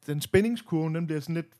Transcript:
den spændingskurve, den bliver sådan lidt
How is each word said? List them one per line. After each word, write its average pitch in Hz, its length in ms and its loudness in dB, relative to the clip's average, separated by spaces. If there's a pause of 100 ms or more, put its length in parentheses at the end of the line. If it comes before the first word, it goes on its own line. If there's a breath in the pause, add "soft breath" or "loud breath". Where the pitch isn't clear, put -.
den 147 140 -4
spændingskurve, 185 720 2
den 170 140 -2
bliver 156 140 -2
sådan 160 140 -6
lidt 165 100 -4 (140)